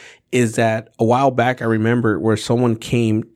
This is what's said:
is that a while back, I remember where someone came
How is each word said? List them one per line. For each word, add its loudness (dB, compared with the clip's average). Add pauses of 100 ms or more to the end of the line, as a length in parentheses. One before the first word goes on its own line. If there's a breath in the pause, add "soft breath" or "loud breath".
(320 loud breath)
is 0
that -2 (100)
a 2
while 2
back, -2
I -4
remember 0
where 0
someone 0
came -2 (120)